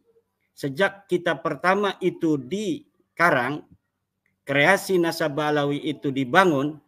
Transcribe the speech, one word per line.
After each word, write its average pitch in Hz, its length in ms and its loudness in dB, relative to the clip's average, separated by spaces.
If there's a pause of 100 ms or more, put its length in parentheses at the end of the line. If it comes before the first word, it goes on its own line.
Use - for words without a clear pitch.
(500)
sejak 147 560 -4
kitab 170 400 -2
pertama 190 560 0
itu 170 320 0
dikarang, 151 1300 -2 (800)
kreasi 175 560 2
nasab 160 400 -2
Ba'alawi 143 480 -2
itu 147 240 -4
dibangun, 143 760 2